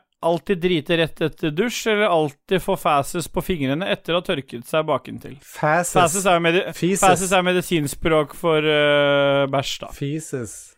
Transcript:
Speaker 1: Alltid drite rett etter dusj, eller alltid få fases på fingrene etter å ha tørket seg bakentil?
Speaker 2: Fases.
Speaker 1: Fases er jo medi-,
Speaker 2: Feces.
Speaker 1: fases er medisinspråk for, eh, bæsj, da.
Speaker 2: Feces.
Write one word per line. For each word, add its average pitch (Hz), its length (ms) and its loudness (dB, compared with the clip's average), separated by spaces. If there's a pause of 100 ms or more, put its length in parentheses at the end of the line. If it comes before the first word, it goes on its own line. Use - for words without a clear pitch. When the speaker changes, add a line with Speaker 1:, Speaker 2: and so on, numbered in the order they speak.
(220)
Speaker 1:
Alltid 170 380 0
drite 170 380 0
rett 160 240 -2
etter 160 280 -4
dusj, 220 360 -4
eller 214 220 2
alltid 165 520 0
få 190 180 -2
fases 151 480 0
på - 160 -6
fingrene 151 460 -2
etter 190 240 -4
å 175 80 0
ha - 0 -
tørket 139 480 -8
seg 160 160 0
bakentil? 131 560 -6
Speaker 2:
Fases. 165 540 -2
Speaker 1:
Fases 180 320 2
er 180 120 6
jo 170 60 0
medi-, 165 300 0
Speaker 2:
Feces. 180 260 -2
Speaker 1:
fases 185 320 4
er 185 100 4
medisinspråk 165 920 0
for, 160 240 0
eh, 143 880 2
bæsj, 139 340 -2
da. - 80 -10
Speaker 2:
Feces. 143 880 -8